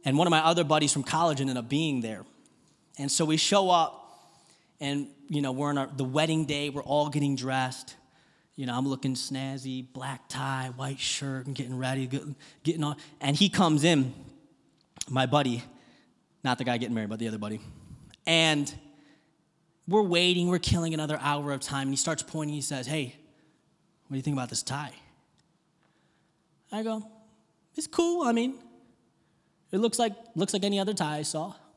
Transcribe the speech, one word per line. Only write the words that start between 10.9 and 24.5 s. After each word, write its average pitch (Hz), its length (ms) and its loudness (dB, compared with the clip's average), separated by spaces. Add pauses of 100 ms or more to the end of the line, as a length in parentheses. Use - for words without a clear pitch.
shirt, 131 460 -4
and 139 80 -6
getting 127 240 -6
ready, 131 280 -2
get-, 135 180 -4 (380)
getting 160 220 0
on. 147 120 -2 (260)
And 143 120 4
he 196 140 6
comes 156 360 4
in, 143 280 6 (960)
my 131 160 2
buddy, 127 380 2 (800)
not 127 140 2
the 131 60 -4
guy 123 120 2
getting 117 180 -2
married, 110 140 -2
but 110 100 -6
the 113 100 -4
other 107 100 -6
buddy. 107 220 -6 (680)
And 160 460 4 (1160)
we're 208 140 4
waiting, 175 460 4
we're 180 100 2
killing 165 340 0
another 151 280 -2
hour 143 320 0
of 135 80 -4
time, 139 280 -4
and - 20 -2
he 139 60 -2
starts 151 260 -2
pointing, 151 320 -6
he 147 60 -6
says, 131 260 -6
"Hey, 139 300 -4 (880)
what 135 80 -8
do - 20 -2
you 131 60 -4
think 147 140 -2
about 123 140 -4